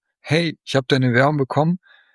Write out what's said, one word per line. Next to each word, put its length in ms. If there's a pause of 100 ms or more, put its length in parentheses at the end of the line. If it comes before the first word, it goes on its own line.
(200)
"Hey, 440
ich 120
hab 120
deine 220
Bewerbung 280
bekommen. 400 (360)